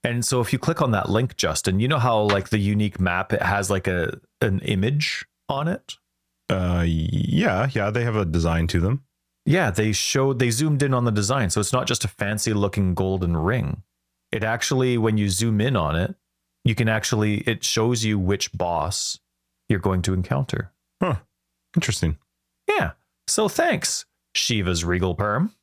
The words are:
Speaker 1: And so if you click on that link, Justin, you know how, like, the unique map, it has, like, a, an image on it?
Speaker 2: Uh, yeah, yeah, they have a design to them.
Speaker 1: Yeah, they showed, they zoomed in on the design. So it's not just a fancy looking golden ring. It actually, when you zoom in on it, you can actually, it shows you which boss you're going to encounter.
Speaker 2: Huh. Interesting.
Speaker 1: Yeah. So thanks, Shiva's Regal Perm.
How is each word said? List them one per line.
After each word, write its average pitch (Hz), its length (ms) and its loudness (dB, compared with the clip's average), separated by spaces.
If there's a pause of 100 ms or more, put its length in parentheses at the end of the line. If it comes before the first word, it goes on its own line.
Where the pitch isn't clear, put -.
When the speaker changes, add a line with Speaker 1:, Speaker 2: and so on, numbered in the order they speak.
Speaker 1:
And 120 200 -2
so 123 180 0
if 113 120 -2
you 131 60 0
click - 220 -2
on 135 100 2
that 101 180 0
link, 113 280 0
Justin, 92 420 0
you 117 80 2
know 147 120 0
how, 117 220 2
like, 101 280 2
the 107 100 2
unique 104 400 0
map, 90 340 0
it - 80 0
has, 98 280 0
like, 98 180 0
a, 90 320 -2 (220)
an 95 180 0
image 120 680 -2 (240)
on 143 180 -2
it? - 300 -8 (520)
Speaker 2:
Uh, 90 380 2
yeah, 92 880 0
yeah, 104 160 0
they 117 140 0
have 117 120 -2
a 107 80 2
design 82 440 0
to 87 120 0
them. 107 240 0 (420)
Speaker 1:
Yeah, 160 240 2
they 107 220 0
showed, 135 480 0
they 123 100 2
zoomed 139 320 0
in 139 120 2
on 123 100 2
the 120 80 2
design. 104 380 0
So 95 100 0
it's 101 140 -2
not 127 140 0
just - 180 -2
a - 20 -4
fancy 104 460 -4
looking 98 400 0
golden 92 420 0
ring. 87 480 -2 (480)
It 110 120 -2
actually, 123 540 0
when 110 200 2
you 104 120 2
zoom 107 300 0
in 123 160 2
on 78 200 0
it, 87 200 -2 (480)
you 117 100 4
can 110 140 2
actually, 107 520 0
it - 240 -2
shows 113 420 0
you 107 120 2
which 95 360 -2
boss 85 680 -4 (480)
you're 101 120 0
going 90 240 2
to 95 100 0
encounter. 92 580 -2 (300)
Speaker 2:
Huh. 170 160 0 (580)
Interesting. 82 420 0 (500)
Speaker 1:
Yeah. 403 240 0 (360)
So 214 220 0
thanks, - 560 -2 (300)
Shiva's 90 500 0
Regal 90 300 0
Perm. 107 480 0